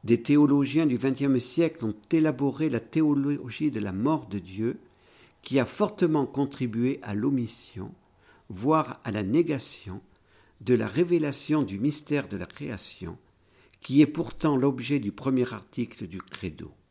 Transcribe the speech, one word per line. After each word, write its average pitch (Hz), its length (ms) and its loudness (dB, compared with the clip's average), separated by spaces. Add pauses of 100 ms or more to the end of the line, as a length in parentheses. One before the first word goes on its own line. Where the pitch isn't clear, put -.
Des 117 180 4
théologiens 143 640 4
du 123 120 2
vingtième 131 420 2
siècle 160 460 -2
ont 107 100 -2 (160)
élaboré 147 580 2
la 117 100 0
théologie 147 920 0
de 110 80 -4
la 101 120 -4
mort 123 360 0
de 98 120 -4
Dieu, 95 400 -4 (640)
qui 131 180 0
a 120 60 4
fortement 165 600 0
contribué 131 760 -2
à 104 140 -8
l'omission, 117 800 -4 (560)
voire 135 560 0
à 117 60 -4
la 104 120 -2
négation, 127 800 -2 (600)
de 123 120 4
la 110 140 2
révélation 151 760 0
du 98 160 -4
mystère 143 480 -2
de 101 80 -8
la 87 100 -6
création, 95 720 -10 (600)
qui 139 220 4
est 151 60 8
pourtant 151 500 0
l'objet 131 420 0
du 101 140 -4
premier 127 400 0
article 110 540 -8
du 90 140 -12
Credo. - 500 -10 (200)